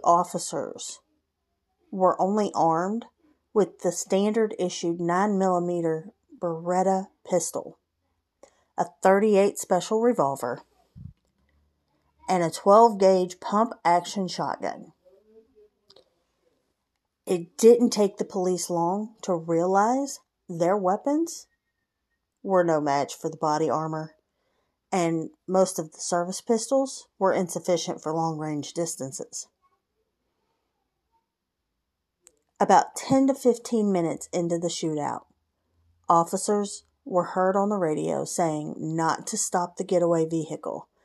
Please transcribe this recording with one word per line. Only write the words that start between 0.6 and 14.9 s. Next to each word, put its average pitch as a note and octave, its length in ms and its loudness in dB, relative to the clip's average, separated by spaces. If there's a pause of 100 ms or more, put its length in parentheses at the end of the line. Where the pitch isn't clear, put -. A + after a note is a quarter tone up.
were F#3 300 2
only G3+ 340 0
armed E3+ 500 0 (480)
with F#3+ 280 0
the F3+ 100 -2
standard G#3+ 680 0
issued F3 420 -4
nine F#3 380 0
millimeter F3 760 0 (300)
Beretta F3+ 680 -2 (220)
pistol, - 480 -4 (1000)
a E3+ 80 0 (180)
thirty-eight G3+ 560 4
special F#3+ 420 -2
revolver, C#3 600 -2 (1700)
and F3+ 160 0
a E3 60 0
twelve G#3 500 6
gauge F#3 400 4
pump A3 340 -2 (120)
action F3 420 0
shotgun. - 680 -8 (2250)